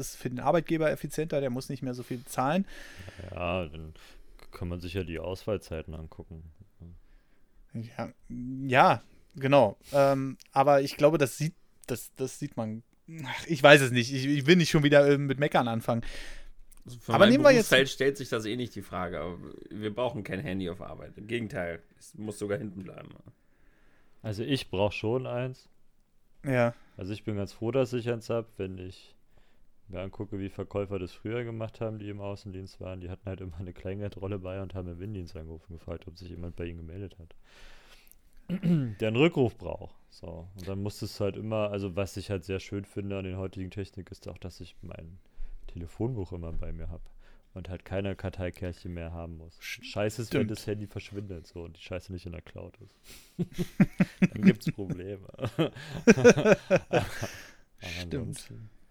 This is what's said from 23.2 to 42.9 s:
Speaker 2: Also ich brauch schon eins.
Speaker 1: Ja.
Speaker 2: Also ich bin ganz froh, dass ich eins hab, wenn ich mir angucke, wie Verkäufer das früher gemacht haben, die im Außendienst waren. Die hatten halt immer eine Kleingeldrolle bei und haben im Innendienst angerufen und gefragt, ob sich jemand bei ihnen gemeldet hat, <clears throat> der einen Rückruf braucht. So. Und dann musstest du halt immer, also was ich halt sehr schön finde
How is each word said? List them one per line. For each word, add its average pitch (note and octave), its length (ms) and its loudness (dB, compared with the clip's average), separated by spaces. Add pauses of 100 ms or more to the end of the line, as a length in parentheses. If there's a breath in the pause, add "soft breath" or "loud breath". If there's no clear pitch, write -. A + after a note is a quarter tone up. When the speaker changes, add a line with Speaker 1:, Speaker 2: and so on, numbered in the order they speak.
Speaker 2:
Also G#2+ 220 -6
ich C#3 260 -2
brauch F#2+ 220 2
schon B2 360 -2
eins. B2 420 -8 (760)
Speaker 1:
Ja. B2 300 4 (240 soft breath)
Speaker 2:
Also G2 160 -6
ich G#2 100 -10
bin G#2+ 140 -4
ganz G2 160 -6
froh, A2+ 180 -4
dass B2+ 220 2
ich A#2+ 180 -2
eins A2+ 180 -6
hab, A#2 180 -2 (100)
wenn F#2+ 220 -6
ich - 360 -16 (760)
mir F2 100 -10
angucke, G2 400 -8
wie G2 100 -4
Verkäufer G2+ 480 -4
das F2+ 140 -6
früher A#2 320 -6
gemacht A2+ 380 -8
haben, A2 180 -4
die G#2 100 -10
im G2+ 120 -10
Außendienst G2 600 -10
waren. F#2 200 -10
Die F2 100 -10
hatten - 160 -12
halt F#2+ 140 -8
immer F#2 180 -12
eine F2+ 140 -10
Kleingeldrolle G2 640 -8
bei F#2 220 -8
und F2+ 120 -10
haben F#2 140 -8
im E2+ 140 -10
Innendienst F#2+ 340 -10
angerufen D#2+ 380 -14
und E2 60 -14
gefragt, E2+ 280 -12
ob E2+ 100 -16
sich F2+ 120 -14
jemand F2 260 -10
bei F2 100 -6
ihnen F2 120 -8
gemeldet E2+ 420 -12
hat, E2 160 -18 (1120 soft breath)
<clears throat> E3 520 0
der A2 100 2
einen A2 80 0
Rückruf C#3+ 400 4
braucht. - 360 -10 (160)
So. E2+ 460 -14
Und F#2 120 -14
dann G2 140 -6
musstest G2+ 380 -8
du G#2 60 0
halt G2 100 -2
immer, G#2+ 340 -2
also G2+ 260 -4
was G2 220 -4
ich G2 140 -8
halt F#2+ 140 -4
sehr F#2+ 140 -2
schön G2+ 260 -8
finde G2 340 -8